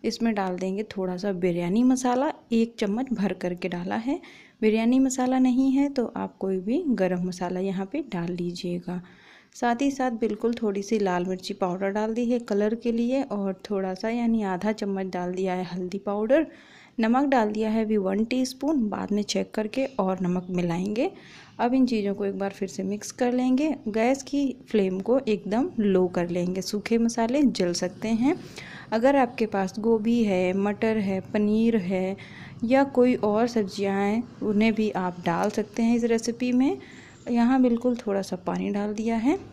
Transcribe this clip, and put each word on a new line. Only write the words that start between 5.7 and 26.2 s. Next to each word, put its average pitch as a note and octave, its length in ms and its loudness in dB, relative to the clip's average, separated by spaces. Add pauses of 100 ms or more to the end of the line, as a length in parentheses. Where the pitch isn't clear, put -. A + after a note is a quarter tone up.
है C#4 180 4
तो C4 160 0
आप G3 320 -6
कोई F#3+ 220 -2
भी A#3+ 280 -2
गरम F#3 400 0
मसाला F3+ 320 -4
यहाँ F#3+ 320 -4
पे D4+ 200 -4
डाल E3+ 200 -4
लीजिएगा। F3 680 -6 (540)
साथ A#3+ 260 0
ही C#4 100 2
साथ C4 200 -2
बिल्कुल A3+ 420 -2
थोड़ी G#3 280 -2
सी G#3+ 180 -2
लाल F3+ 260 0
मिर्ची F#3 280 -6
पाउडर F#3+ 360 -2
डाल G#3+ 240 -2
दी A#3+ 120 -2
है A#3+ 140 0
कलर G#3+ 360 0
के A#3 160 -4
लिए A#3+ 320 0
और G3 460 -4
थोड़ा F#3+ 240 -2
सा A3+ 160 -4
यानी A#3 340 0
आधा F#3+ 280 -2
चम्मच G3 340 -4
डाल F3+ 280 -4
दिया F#3 200 -2
है F#3 100 -2
हल्दी F3+ 340 -6
पाउडर, G#3+ 500 2 (520)
नमक A#3+ 260 4
डाल A#3 260 4
दिया G#3+ 180 -2
है A3 160 0
अभी G#3+ 120 2
वन G3 280 0
टीस्पून, B3+ 640 0
बाद F#3+ 220 -4
में G#3 120 2
चेक F#3+ 280 -4
करके A3 340 -2
और F#3+ 360 -2
नमक F3+ 280 0
मिलाएंगे। F#3 640 -2 (480)
अब A#3+ 140 2
इन C4 120 6
चीज़ों G#3 300 0
को G3+ 100 -4
एक G3 140 -4
बार G3 100 -2
फिर G3 180 -6
से F#3+ 160 -6
मिक्स G3+ 280 -6
कर B3 220 0
लेंगे। B3+ 420 2 (120)
गैस A#3 360 0
की C#4 320 -2 (120)
फ्लेम F#3+ 320 2
को A#3+ 200 2
एकदम A3+ 500 0 (100)
लो F#3 280 4
कर F3 220 -2